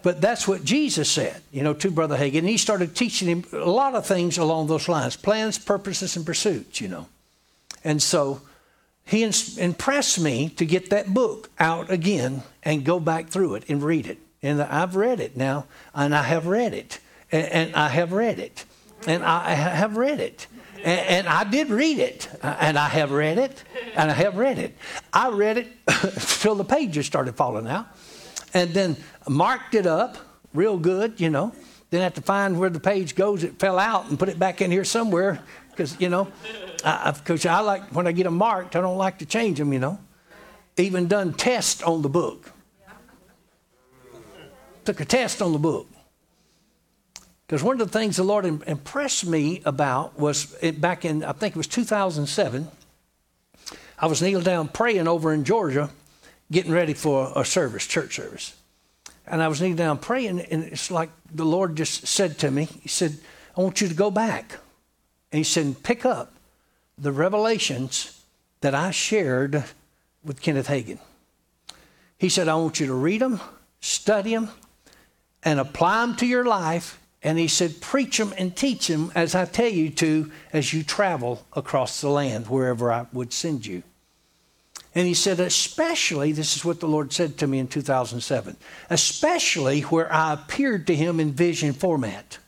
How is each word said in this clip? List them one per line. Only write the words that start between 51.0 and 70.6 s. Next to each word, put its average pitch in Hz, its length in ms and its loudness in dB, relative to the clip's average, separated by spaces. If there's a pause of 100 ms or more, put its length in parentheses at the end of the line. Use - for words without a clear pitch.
in, 156 180 -2
I 143 100 -6
think 196 220 -4
it - 20 -4
was 160 100 -4
two 240 160 -2
thousand 180 440 0
seven, 151 420 -2 (1300)
I 160 80 0
was 156 140 0
kneeled 185 240 2
down 170 240 2
praying 214 380 2
over 160 260 2
in 151 100 2
Georgia, 147 460 2 (640)
getting 165 200 0
ready 160 220 2
for 135 420 0
a 143 100 2
service, 131 400 0
church - 300 -4
service. - 380 -12 (760)
And 160 140 0
I 160 60 2
was 147 120 -2
kneeling 185 140 0
down 160 220 0
praying, 226 420 -4
and 160 240 -4
it's - 260 -8
like 165 200 -2 (240)
the 160 120 -2
Lord 170 300 2
just - 320 -4
said 175 320 0
to 143 100 2
me, 143 160 0 (160)
he - 60 -14
said, 151 300 -2 (400)
"I 180 40 0
want 190 200 0
you 190 80 2
to 165 40 -2
go 202 160 2
back." 214 480 -2 (760)
And 151 40 0
he 156 60 2
said, 143 400 0
"Pick - 220 0
up - 280 0 (640)
the 143 140 -2
revelations 185 1080 0 (400)
that 139 120 2
I 165 180 0
shared 139 720 0 (580)
with 143 180 -10
Kenneth 139 260 0